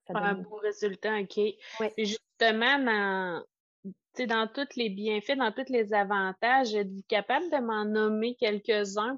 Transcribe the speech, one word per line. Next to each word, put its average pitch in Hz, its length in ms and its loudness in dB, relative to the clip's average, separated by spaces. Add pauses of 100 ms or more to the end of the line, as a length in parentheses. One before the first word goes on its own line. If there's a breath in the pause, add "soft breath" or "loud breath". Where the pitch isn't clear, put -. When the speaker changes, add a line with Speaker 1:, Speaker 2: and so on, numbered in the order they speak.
Speaker 1:
Ça - 80 -8
Speaker 2:
Un 202 200 0
Speaker 1:
donne - 0 -
Speaker 2:
beau 196 220 -12
résultat, 208 600 -2
OK. 190 160 -6 (440 loud breath)
Speaker 1:
Ouais. 220 160 -4
Speaker 2:
Puis 220 100 0
justement, 226 760 2
dans, 196 640 0 (420)
tu 190 60 -10 (260)
sais, 247 100 -2
dans 220 200 2
tous 277 300 -6
les 233 120 0
bienfaits, 214 480 -2
dans 240 140 2
tous 262 200 -6
les 220 220 2
avantages, 208 840 2
êtes-vous 196 320 -2
capable 247 440 0
de 302 60 2
m'en 226 280 0
nommer 214 500 0
quelques-uns 208 840 0